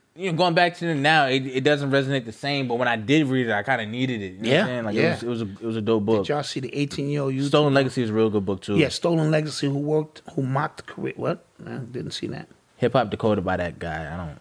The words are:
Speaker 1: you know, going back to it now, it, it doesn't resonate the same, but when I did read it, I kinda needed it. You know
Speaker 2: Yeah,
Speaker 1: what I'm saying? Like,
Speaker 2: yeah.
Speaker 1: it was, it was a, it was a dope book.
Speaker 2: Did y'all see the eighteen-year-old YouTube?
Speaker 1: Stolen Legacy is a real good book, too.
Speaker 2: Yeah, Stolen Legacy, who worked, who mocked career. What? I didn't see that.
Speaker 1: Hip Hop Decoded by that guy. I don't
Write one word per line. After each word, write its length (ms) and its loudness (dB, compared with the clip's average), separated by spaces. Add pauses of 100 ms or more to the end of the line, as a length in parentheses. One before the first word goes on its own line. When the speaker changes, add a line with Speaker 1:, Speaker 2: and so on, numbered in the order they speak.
(160)
Speaker 1:
you 160 -4
know, 40 0
going 180 2
back 240 0
to 100 -4
it 80 0
now, 300 4
it, 200 0
it 180 -2
doesn't 280 2
resonate 340 0
the 60 -8
same, 360 -4
but 60 0
when 140 0
I 80 2
did 320 4
read 180 2
it, 60 0
I 100 2
kinda 240 0
needed 340 -2
it. 140 -6
You 80 -12
know 80 -2
Speaker 2:
Yeah, 60 6
Speaker 1:
what 60 4
I'm 60 -2
saying? 160 -4
Like, 120 -4
Speaker 2:
yeah. 60 2
Speaker 1:
it 120 4
was, 80 -8
it 60 -4
was 140 -2
a, 20 -2
it 220 -8
was 100 -2
a 40 -2
dope 240 2
book. 200 2
Speaker 2:
Did 60 -2
y'all 120 0
see 180 -8
the 160 -8
eighteen-year-old 580 -2
YouTube? 120 -2
Speaker 1:
Stolen 280 4
Legacy 280 2
is 80 0
a 20 -2
real 180 4
good 140 0
book, 180 -2
too. 140 -2
Speaker 2:
Yeah, 120 6
Stolen 420 0
Legacy, 380 0
who 100 -2
worked, 440 -2 (120)
who 80 0
mocked 440 -4
career. 300 -8
What? 280 -4 (200)
I 120 -10
didn't 360 -8
see 160 -8
that. 200 -12 (280)
Speaker 1:
Hip 160 2
Hop 180 2
Decoded 340 2
by 120 0
that 240 -6
guy. 320 -6
I 40 -8
don't 240 -10